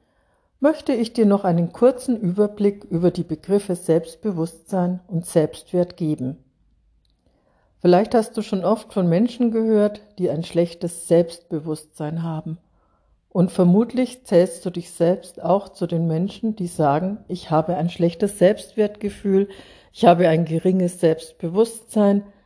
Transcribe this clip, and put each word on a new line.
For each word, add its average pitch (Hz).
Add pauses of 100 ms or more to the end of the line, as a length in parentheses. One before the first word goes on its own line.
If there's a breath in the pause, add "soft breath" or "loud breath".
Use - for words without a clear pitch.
(600)
möchte 302
ich 226
dir 226
noch 202
einen 170
kurzen 247
Überblick 202
über 170
die 175
Begriffe 190
Selbstbewusstsein 175
und 170
Selbstwert 175
geben. 139 (1500)
Vielleicht 185
hast 220
du 214
schon 190
oft 220
von 180
Menschen 220
gehört, 220 (180)
die 180
ein 151
schlechtes 170
Selbstbewusstsein 165
haben. 160 (720)
Und 185
vermutlich 220
zählst 180
du 185
dich 175
selbst -
auch 196
zu -
den 165
Menschen, 196
die 180
sagen, 170 (100)
„Ich -
habe 160
ein 165
schlechtes 175
Selbstwertgefühl, 202 (440 loud breath)
ich -
habe 170
ein 160
geringes 175
Selbstbewusstsein“, 202 (220 soft breath)